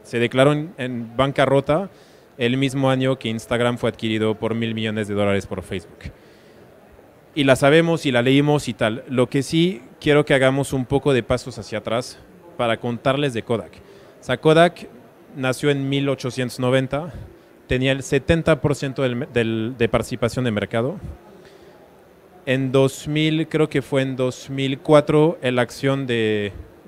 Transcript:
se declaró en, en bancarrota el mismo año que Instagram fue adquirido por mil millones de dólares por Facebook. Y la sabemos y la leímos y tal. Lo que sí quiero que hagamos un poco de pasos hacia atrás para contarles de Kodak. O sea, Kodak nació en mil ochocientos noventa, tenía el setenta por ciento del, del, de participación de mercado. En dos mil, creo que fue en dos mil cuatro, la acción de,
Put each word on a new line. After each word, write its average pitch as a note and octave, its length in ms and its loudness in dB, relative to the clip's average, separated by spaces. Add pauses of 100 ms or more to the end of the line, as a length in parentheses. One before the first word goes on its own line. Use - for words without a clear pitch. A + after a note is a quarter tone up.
se - 160 -4
declaró B2+ 320 4
en, D3+ 260 -4
en A#2+ 380 -8
bancarrota C#3 760 0 (480)
el A#2+ 200 0
mismo C3+ 320 0
año C3 280 0
que A#2 120 -6
Instagram A#2+ 480 -2
fue A#2 140 -2
adquirido A2 440 -2
por A2 200 -4
mil A2+ 200 -4
millones A2 320 -4
de G#2 60 -6
dólares G2+ 340 0
por F#2+ 160 -8
Facebook. - 480 -12 (1200)
Y D3 120 0
la C3+ 100 6
sabemos D#3+ 500 4
y C#3+ 60 0
la A#2+ 100 2
leímos C#3+ 460 4
y A#2+ 60 -4
tal. A2+ 340 -2
Lo B2 220 0
que C#3+ 120 -2
sí F3 420 0 (180)
quiero D3 240 4
que - 80 2
hagamos C3+ 400 2
un C3 120 -2
poco C#3 280 0
de A#2+ 100 2
pasos B2 340 -4
hacia G#2+ 200 -8
atrás A2+ 420 -6 (380)
para A#2 180 0
contarles C3 580 -2
de A2 100 -4
Kodak. A2 280 -4 (480)
O - 40 -20
sea, B2+ 120 -2
Kodak E3 540 2 (460)
nació C3 360 -2
en C#3 180 -2
mil C#3 200 -2
ochocientos B2+ 500 -4
noventa, C3 520 0 (540)
tenía C3 260 0
el C3+ 120 -2
setenta D#3 580 0
por D3 140 0
ciento C#3 260 -6
del, B2 320 -2
del, A2+ 460 0
de A#2 100 2
participación A#2+ 560 -2
de A#2+ 60 0
mercado. A2+ 460 -2 (1500)
En C3 260 0
dos C3+ 360 2
mil, D#3 400 0
creo D#3 200 0
que C#3+ 140 -2
fue C3+ 220 0
en C3+ 120 -4
dos B2+ 360 -4
mil C3+ 260 -2
cuatro, D3+ 640 4
la B2 220 2
acción C3+ 420 -2
de, A2 480 0 (340)